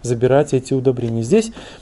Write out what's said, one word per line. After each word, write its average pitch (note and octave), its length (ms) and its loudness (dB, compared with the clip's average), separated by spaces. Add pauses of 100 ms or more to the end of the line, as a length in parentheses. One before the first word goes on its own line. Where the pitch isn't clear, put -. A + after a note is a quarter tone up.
забирать B2 500 2
эти C3+ 220 -2
удобрения. B2 480 -2
Здесь A3 280 2 (320)